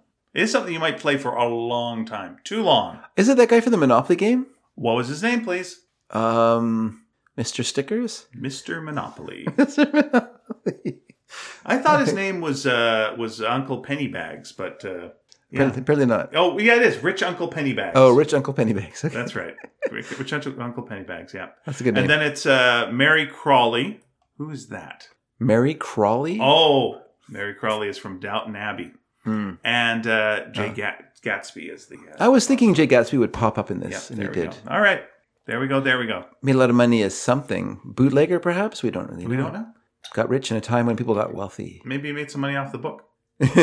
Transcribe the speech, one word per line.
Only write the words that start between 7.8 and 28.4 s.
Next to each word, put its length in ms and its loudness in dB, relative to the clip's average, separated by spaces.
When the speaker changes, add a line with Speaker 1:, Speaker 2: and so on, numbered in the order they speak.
Speaker 1:
Mister 460 -10
Monopoly. 680 -10
Speaker 2:
<laughs> 60 -12
Mister 340 2
Monopoly. 1080 -2
Speaker 1:
I 120 0
thought 240 4
his 80 0
Speaker 2:
Okay. 60 0
Speaker 1:
name 260 -4
was, 260 -2
uh, 500 2
was 240 -8
Uncle 420 -4
Pennybags, 720 -8
but, 300 -12
uh, 240 -12
yeah. 200 -2
Speaker 2:
Apparently, 120 -6
apparently 240 2
not. 300 0
Speaker 1:
Oh, 240 2
yeah, 160 4
it 80 4
is. 180 2
Rich 220 -2
Uncle 260 -4
Pennybags. 460 -4
Speaker 2:
Oh, 180 10
Rich 220 4
Uncle 180 -2
Pennybags. 500 -2
Okay. 120 -4
Speaker 1:
That's 200 -6
right. 200 -10
Rich, 280 -10
Rich 140 -8
Uncle, 280 -6
Uncle 220 -10
Pennybags, 500 -14
yeah. 140 -12
Speaker 2:
That's 160 -10
a 20 -8
good 140 0
Speaker 1:
And 100 2
Speaker 2:
name. 120 2
Speaker 1:
then 20 0
it's, 140 -8
uh, 480 4
Mary 320 4
Crawley. 760 2
Who 140 -12
is 160 -14
that? 400 -16
Speaker 2:
Mary 340 4
Crawley? 680 0
Speaker 1:
Oh, 640 4
Mary 280 -10
Crawley 340 -4
is 80 -8
from 220 -14
Downton 360 -8